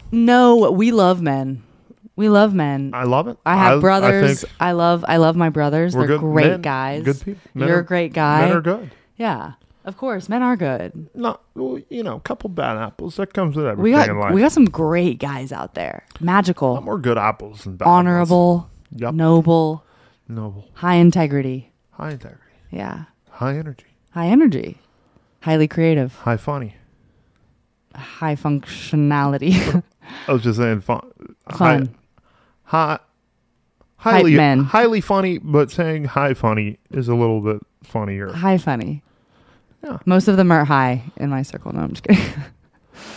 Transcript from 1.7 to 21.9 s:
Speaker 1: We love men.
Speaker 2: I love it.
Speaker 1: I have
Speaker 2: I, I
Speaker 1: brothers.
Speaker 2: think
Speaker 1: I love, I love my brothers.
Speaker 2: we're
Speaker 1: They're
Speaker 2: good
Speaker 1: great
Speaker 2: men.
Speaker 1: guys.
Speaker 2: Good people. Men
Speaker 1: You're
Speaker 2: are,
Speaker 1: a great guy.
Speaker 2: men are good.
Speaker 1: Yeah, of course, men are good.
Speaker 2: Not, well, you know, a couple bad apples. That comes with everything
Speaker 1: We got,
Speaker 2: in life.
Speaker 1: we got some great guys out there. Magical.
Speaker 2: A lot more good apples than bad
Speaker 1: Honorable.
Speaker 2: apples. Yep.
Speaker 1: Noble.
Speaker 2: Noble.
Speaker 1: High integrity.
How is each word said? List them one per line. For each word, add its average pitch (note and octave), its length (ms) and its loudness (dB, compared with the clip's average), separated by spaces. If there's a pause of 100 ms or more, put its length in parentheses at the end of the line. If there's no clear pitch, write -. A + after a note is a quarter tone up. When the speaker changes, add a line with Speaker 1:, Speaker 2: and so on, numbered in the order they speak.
Speaker 1:
We G#3+ 120 0
love G#3 260 4
men. C#3 400 -2
Speaker 2:
I B2 100 -6
love C3 220 0
it. A#3+ 180 -10
Speaker 1:
I F3 120 0
have D#3 160 4
Speaker 2:
I, C#3 40 4
I D3 40 0
Speaker 1:
brothers. F#3+ 600 2
Speaker 2:
think - 180 -14
Speaker 1:
I F3 100 0
love, E3+ 380 0
I E3 80 2
love E3 180 4
my E3+ 140 0
brothers. D#3 480 -2
Speaker 2:
we're C3 100 2
Speaker 1:
They're D3 120 2
Speaker 2:
good - 20 -8
Speaker 1:
great D#3 320 2
Speaker 2:
men. F3+ 100 -6
Speaker 1:
guys. C#3 400 -6
Speaker 2:
Good C#3 180 -4
people. G3 200 -12 (140)
Men C3 140 -4
Speaker 1:
You're F3 100 2
Speaker 2:
are, - 20 -2
Speaker 1:
a E3+ 40 -4
great E3+ 280 -4
guy. D3+ 300 2
Speaker 2:
men E3+ 140 2
are E3+ 40 0
good. F3 300 -4 (260)
Speaker 1:
Yeah, D3 380 -6 (300)
of F#3+ 120 -16
course, A#3 320 -8
men A#3 120 -4
are B3 160 0
good. D3+ 580 -6
Speaker 2:
Not, - 280 -6 (140)
well, C4 320 -8
you A#3+ 160 -10
know, C3+ 100 -8
a - 60 -14
couple - 300 -10
bad C3+ 260 -6
apples. A2 400 -12
That G3 180 -8
comes E3 220 -4
with D3+ 100 -4
everything A2+ 160 -4
Speaker 1:
We A3 80 4
got, D4 180 4
Speaker 2:
in G#2 120 -4
life. - 120 -2
Speaker 1:
we F#3+ 100 2
got D#4 100 2
some C4+ 140 4
great D#3+ 520 -2
guys C3+ 320 -8
out - 240 -12
there. C2+ 320 -10 (140)
Magical. F3 520 0
Speaker 2:
A - 20 -2
lot B2 100 -8
more G#2 140 -6
good A#2+ 200 0
apples G#2+ 460 -4
than F#2+ 140 -12
bad E3+ 100 2
Speaker 1:
Honorable. F3 800 4 (240)
Speaker 2:
apples. - 80 -12
Yep. A#2+ 140 -4
Speaker 1:
Noble. D#3+ 680 2 (440)
Speaker 2:
Noble. G#2+ 460 -12
Speaker 1:
High F3+ 220 0
integrity. C#3+ 760 2 (180)